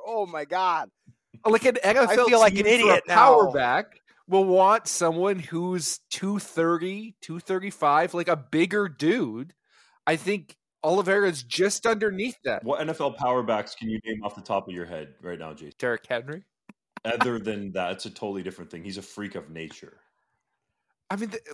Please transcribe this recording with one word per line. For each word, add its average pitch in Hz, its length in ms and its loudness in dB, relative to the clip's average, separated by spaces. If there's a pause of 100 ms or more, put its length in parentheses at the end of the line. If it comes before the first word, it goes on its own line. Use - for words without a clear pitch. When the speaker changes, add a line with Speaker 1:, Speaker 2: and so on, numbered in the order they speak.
Speaker 1:
Oh 214 200 -4
my 156 200 -8
God. 165 460 -2 (540)
Speaker 2:
Like 214 200 4
an 254 160 4
N 208 160 4
F 233 140 4
L 233 140 4
Speaker 1:
I 226 40 2
feel 233 100 6
like 214 140 8
Speaker 2:
team 202 120 0
Speaker 1:
an - 0 -
Speaker 2:
for 208 40 4
a 226 40 6
Speaker 1:
idiot 208 340 6
Speaker 2:
power 220 380 8
Speaker 1:
now. 131 60 0
Speaker 2:
back 135 500 -2 (260)
will 190 180 4
want 190 420 4
someone 175 520 0
who's 175 640 -6 (100)
two 202 260 -4
thirty, 185 840 -4
two 170 180 -12
thirty-five, 175 760 0
like 175 140 -4
a 175 80 0
bigger 180 520 -2
dude. 151 640 -4 (520)
I 160 120 0
think 175 380 -8 (280)
Oliveira 190 440 2
is 151 140 -4
just 185 460 -2
underneath 220 560 -2
that. 120 200 -4
Speaker 3:
What 131 160 -4
N 156 120 -4
F 160 100 -10
L 139 100 -2
power 127 300 0
backs 107 320 -4
can 117 160 -10
you 110 160 -6
name 110 180 -8
off 104 120 -10
the 98 60 -18
top 98 260 -4
of 92 80 -12
your 87 100 -10
head 78 380 -14
right 87 160 -10
now, 80 140 -14
Jason? 76 260 -20
Speaker 2:
Derrick 120 280 -4
Henry? 135 360 -8 (600)
Speaker 3:
Other 120 360 -2
than 101 320 -6
that, 90 220 -4
it's - 120 -12
a 104 60 -12
totally 98 320 -8
different 90 260 -14
thing. 85 140 -16
He's 98 160 -12
a - 20 -12
freak 101 320 -14
of 85 160 -14
nature. 80 480 -18 (1120)
Speaker 2:
I 196 60 -6
mean, 214 140 -8
th-, 196 140 -12 (100)